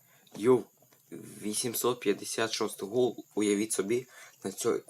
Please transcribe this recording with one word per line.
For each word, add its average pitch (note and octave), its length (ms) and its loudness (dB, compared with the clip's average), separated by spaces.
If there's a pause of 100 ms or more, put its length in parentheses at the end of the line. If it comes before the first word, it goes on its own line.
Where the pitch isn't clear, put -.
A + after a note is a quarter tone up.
(360)
Йоу, A2+ 280 6 (480)
вісімсот A2+ 880 -4
п'ятдесят G#2+ 520 0
шостий - 360 -4
гол, A#2+ 360 0 (100)
уявіть G#2 380 2
собі, A2 340 0 (380)
на G2 60 -4
цьо-, - 400 -2